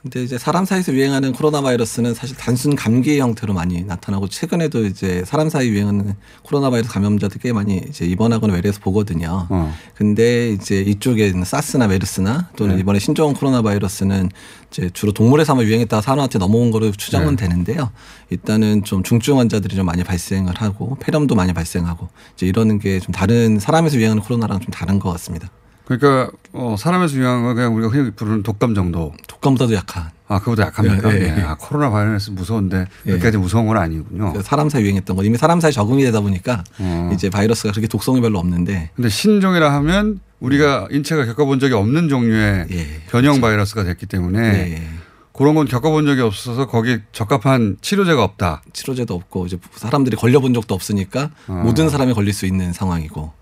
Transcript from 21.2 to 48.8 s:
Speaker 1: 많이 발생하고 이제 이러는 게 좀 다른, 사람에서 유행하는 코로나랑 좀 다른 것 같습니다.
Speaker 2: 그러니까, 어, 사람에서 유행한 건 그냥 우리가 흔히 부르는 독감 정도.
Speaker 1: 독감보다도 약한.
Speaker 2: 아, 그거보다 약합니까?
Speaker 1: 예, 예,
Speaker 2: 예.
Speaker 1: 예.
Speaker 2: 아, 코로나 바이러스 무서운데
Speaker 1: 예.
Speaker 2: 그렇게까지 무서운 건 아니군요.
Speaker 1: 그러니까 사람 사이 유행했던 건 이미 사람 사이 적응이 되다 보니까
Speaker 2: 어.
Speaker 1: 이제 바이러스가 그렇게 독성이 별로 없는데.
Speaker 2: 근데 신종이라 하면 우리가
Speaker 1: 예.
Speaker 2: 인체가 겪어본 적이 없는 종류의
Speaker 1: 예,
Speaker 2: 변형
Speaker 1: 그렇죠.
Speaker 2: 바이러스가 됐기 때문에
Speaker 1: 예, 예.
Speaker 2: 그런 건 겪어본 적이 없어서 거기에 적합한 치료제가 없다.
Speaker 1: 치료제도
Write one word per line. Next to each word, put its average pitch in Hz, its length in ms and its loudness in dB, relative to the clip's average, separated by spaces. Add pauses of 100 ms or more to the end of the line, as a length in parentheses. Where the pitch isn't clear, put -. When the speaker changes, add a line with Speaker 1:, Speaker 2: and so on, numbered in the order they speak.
Speaker 1:
많이 92 180 2
발생하고 85 560 -4 (280)
이제 92 100 -2
이러는 107 320 2
게 98 220 -2
좀 90 120 -8
다른, 110 460 2
사람에서 151 380 2
유행하는 110 260 2
코로나랑 110 380 -2
좀 - 100 -10
다른 92 300 -2
것 92 120 -4
같습니다. 85 360 -10 (360)
Speaker 2:
그러니까, 127 460 2 (220)
어, 120 260 -4
사람에서 165 380 0
유행한 127 280 0
건 120 100 0
그냥 117 200 0
우리가 113 160 0
흔히 131 200 0
부르는 107 320 -4
독감 110 320 -2
정도. 85 400 -2 (120)
Speaker 1:
독감보다도 127 480 0
약한. 87 360 -6 (160)
Speaker 2:
아, 98 120 -2
그거보다 104 260 0
약합니까? 104 500 0
Speaker 1:
예, 98 40 2
예, 90 40 2
Speaker 2:
예. 80 160 0
Speaker 1:
예. 95 60 0
Speaker 2:
아, 71 140 -4
코로나 147 300 -2
바이러스 104 400 0
무서운데 95 520 -2 (260)
Speaker 1:
예. 104 60 -2
Speaker 2:
그렇게까지 101 260 2
무서운 104 280 0
건 110 120 2
아니군요. 82 400 -4
Speaker 1:
그러니까 104 240 -4
사람 147 260 2
사이 143 140 2
유행했던 98 340 0
건 98 80 0
이미 117 140 2
사람 165 220 4
사이 156 120 4
적응이 117 320 2
되다 113 160 2
보니까 98 420 -2 (160)
Speaker 2:
어. 87 360 -2
Speaker 1:
이제 95 160 -2
바이러스가 104 420 0
그렇게 107 160 -2
독성이 127 320 0
별로 110 180 2
없는데. 87 580 -2
Speaker 2:
근데 120 120 0
신종이라 185 680 4
하면 190 440 0 (200)
우리가 139 520 2
Speaker 1:
예. - 40 -4
Speaker 2:
인체가 147 280 0
겪어본 135 340 0
적이 127 140 2
없는 135 380 2
종류의 110 600 2
Speaker 1:
예, 85 160 -4 (220)
Speaker 2:
변형 143 280 4
Speaker 1:
그렇죠. 131 40 4
Speaker 2:
바이러스가 104 440 0
됐기 87 200 -6
때문에 95 360 -2
Speaker 1:
예, 95 340 0
예. 80 80 -8 (500)
Speaker 2:
그런 147 220 4
건 151 120 2
겪어본 151 380 0
적이 139 160 2
없어서 120 460 -2
거기에 117 340 0 (120)
적합한 117 680 0
치료제가 175 420 2
없다. 92 380 -2 (140)
Speaker 1:
치료제도 123 400 -6